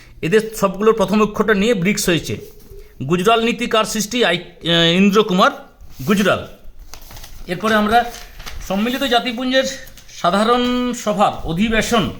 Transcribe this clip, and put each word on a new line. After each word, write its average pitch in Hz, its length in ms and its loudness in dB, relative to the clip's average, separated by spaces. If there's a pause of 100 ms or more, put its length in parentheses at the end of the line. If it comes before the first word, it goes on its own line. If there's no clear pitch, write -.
(220)
এদের 208 340 2
সবগুলোর 202 380 2
প্রথম 208 280 2
অক্ষরটা 208 320 2
নিয়ে 214 200 2
ব্রিক্স 196 340 0
হয়েছে। 147 300 0 (680)
গুজরাল 208 360 4
নীতি 233 220 -2
কার 220 180 2
সৃষ্টি? 214 400 -2
আই-, 175 140 2
আহ, 170 460 0
ইন্দ্র 190 400 6
কুমার 196 260 4 (560)
গুজরাল। 160 400 2 (1000)
এরপরে 220 280 -2
আমরা 214 300 4 (640)
সম্মিলিত 220 340 -2
জাতিপুঞ্জের 254 640 0 (440)
সাধারণ 247 840 0
সভার 196 560 -2
অধিবেশন 208 720 0